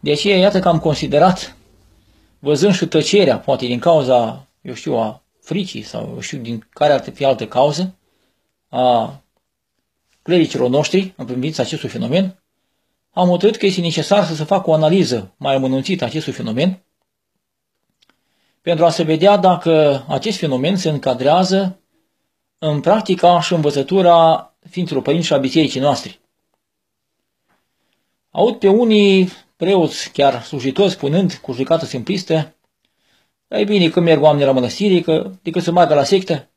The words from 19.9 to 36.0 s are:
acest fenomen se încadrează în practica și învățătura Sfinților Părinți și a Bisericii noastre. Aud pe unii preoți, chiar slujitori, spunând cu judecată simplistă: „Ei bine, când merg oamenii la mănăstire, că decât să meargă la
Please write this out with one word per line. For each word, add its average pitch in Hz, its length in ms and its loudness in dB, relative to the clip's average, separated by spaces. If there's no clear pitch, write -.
acest 156 300 -4
fenomen 147 380 -2
se 180 120 -2
încadrează 160 920 0
în 151 220 -4
practica 180 600 2
și 165 120 -4
învățătura 165 1000 2
Sfinților 160 340 -4
Părinți 160 240 -2
și - 60 0
a 143 60 2
Bisericii 131 420 0
noastre. 139 400 -4
Aud 220 280 0
pe 196 100 2
unii 202 600 4
preoți, 170 540 0
chiar 135 320 0
slujitori, 139 480 -2
spunând 180 420 0
cu - 200 -12
judecată 131 320 -2
simplistă: 156 680 -4
„Ei - 160 -2
bine, 196 240 2
când 170 180 0
merg 156 160 4
oamenii 147 240 4
la 135 60 2
mănăstire, 170 480 0
că 170 300 -2
decât 175 200 -6
să 170 100 -2
meargă 170 220 4
la 139 100 2